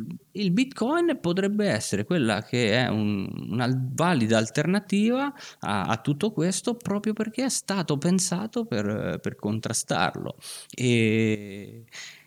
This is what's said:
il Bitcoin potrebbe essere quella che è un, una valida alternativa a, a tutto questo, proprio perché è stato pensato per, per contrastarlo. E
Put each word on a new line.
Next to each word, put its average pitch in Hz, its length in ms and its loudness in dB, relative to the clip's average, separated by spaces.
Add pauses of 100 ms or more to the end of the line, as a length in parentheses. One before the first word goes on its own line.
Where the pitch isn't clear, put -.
(340)
il 196 180 0
Bitcoin 262 720 2
potrebbe 196 480 2
essere 107 340 0
quella 110 400 2
che 117 340 2
è 123 120 2
un, 104 360 0 (260)
una 120 220 0
valida 131 640 2
alternativa 202 960 0 (260)
a, 101 240 -2
a 104 160 0
tutto 151 340 0
questo, 190 420 0
proprio 214 380 -2
perché 220 320 -2
è 262 40 0
stato 170 480 -2
pensato 185 680 0
per, 101 560 -2
per 95 140 -6
contrastarlo. - 1000 -2 (360)
E 110 1120 0 (400)